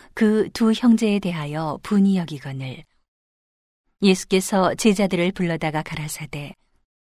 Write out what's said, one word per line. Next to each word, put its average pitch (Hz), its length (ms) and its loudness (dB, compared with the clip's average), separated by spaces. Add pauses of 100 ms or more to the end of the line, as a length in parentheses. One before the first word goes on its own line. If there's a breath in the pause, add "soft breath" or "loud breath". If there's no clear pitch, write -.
(140 loud breath)
그 214 380 2
두 220 200 2
형제에 214 460 4
대하여 156 640 -4
분이 196 360 2
여기거늘, 135 680 -8 (1160)
예수께서 190 720 2
제자들을 190 580 2
불러다가 160 500 -2
가라사대, 151 720 -10 (520)